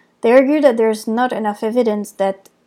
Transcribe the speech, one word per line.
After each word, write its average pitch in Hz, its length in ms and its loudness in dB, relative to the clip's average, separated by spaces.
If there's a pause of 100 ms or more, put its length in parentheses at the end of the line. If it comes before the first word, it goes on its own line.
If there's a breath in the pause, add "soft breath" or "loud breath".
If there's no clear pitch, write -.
(220 soft breath)
They 226 100 2
argue 277 300 4
that 254 160 2
there 220 140 0
is 214 160 -8
not 240 260 -2
enough 214 300 -6
evidence 220 480 -2
that 196 360 -6 (200)